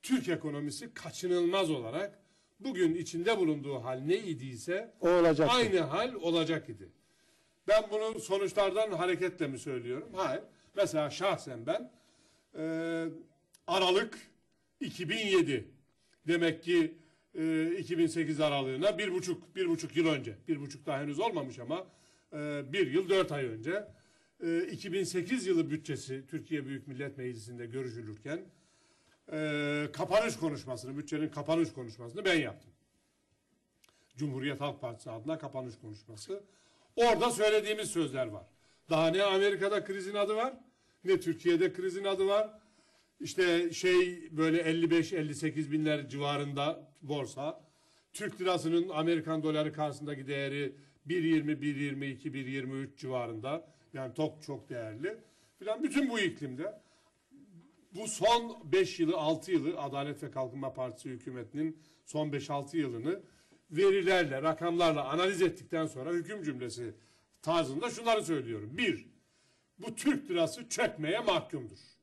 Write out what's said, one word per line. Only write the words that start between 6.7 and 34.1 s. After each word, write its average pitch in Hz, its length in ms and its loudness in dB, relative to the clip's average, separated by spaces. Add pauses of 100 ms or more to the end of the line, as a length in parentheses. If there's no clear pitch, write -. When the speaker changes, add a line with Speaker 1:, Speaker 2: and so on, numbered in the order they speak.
Speaker 1:
Ben 214 240 8
bunu 220 280 -2
sonuçlardan 202 720 0
hareketle 175 560 0
mi 131 120 -6
söylüyorum? 123 560 -6
Hayır. 165 280 -2 (320)
Mesela 156 340 2
şahsen 147 560 -2
ben, 208 260 -2 (680)
e, 165 480 -2 (640)
Aralık 190 500 2 (600)
iki 175 300 -8
bin 214 80 -2
yedi, 165 500 4 (600)
demek 165 360 2
ki, 170 340 4 (380)
e, 160 440 2
iki 165 180 -2
bin 165 100 4
sekiz 156 340 0
aralığına 143 560 2
bir 190 160 -2
buçuk, 180 420 -4
bir 185 140 0
buçuk 160 280 -2
yıl 165 100 4
önce, 123 280 -2 (120)
bir 151 140 -2
buçuk 139 240 -12
daha 143 160 -2
henüz 147 180 -4
olmamış 139 400 -2
ama, 156 280 -6 (460)
e, 147 280 -4 (120)
bir 170 180 2
yıl 175 180 2
dört 185 220 4
ay 143 140 -2
önce, 131 420 -4 (560)
e, 170 280 0
iki 190 220 -8
bin 190 100 0
sekiz 180 440 -2
yılı 165 240 2
bütçesi 135 560 -6
Türkiye 151 380 -6
Büyük 135 220 -10
Millet 135 300 -8
Meclisi'nde 120 480 -8
görüşülürken, 120 760 -8 (920)
e, 147 640 0
kapanış 214 440 2
konuşmasını, 131 600 -4
bütçenin 151 320 -4
kapanış 156 440 0
konuşmasını 120 520 -10
ben 180 140 4
yaptım. 120 320 -6 (1500)